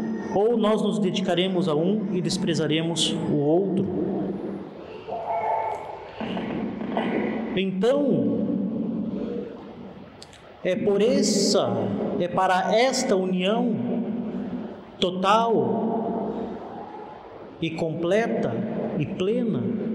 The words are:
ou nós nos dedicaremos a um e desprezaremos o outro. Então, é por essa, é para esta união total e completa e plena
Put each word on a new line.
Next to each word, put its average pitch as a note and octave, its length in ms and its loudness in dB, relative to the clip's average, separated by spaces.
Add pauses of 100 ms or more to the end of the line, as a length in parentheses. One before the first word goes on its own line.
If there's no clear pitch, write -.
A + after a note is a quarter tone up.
(340)
ou A3 220 4
nós G#3+ 260 4
nos G3 160 2
dedicaremos F3+ 720 2
a D3+ 60 4
um F#3+ 380 2
e F3+ 80 2
desprezaremos D#3+ 920 0 (160)
o D3 60 4
outro. F#3 500 4 (3750)
Então, G3 880 2 (2250)
é F3+ 140 2
por G3+ 240 2
essa, G3 720 4 (480)
é F3 80 0
para F#3 480 2
esta B3+ 400 4
união F#3+ 580 2 (1300)
total G3+ 1300 2 (1300)
e E3 100 -2
completa E3+ 800 0 (460)
e D3+ 80 0
plena G3+ 560 0 (320)